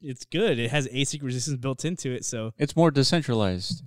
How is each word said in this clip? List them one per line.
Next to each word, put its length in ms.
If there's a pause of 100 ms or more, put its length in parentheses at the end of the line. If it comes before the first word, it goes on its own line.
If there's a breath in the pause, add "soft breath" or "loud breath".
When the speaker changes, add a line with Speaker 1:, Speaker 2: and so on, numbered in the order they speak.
Speaker 1:
it's 240
good. 340
It 120
has 180
asic 340
resistance 360
built 260
into 280
it, 120
so 320
Speaker 2:
It's 180
more 160
decentralized. 960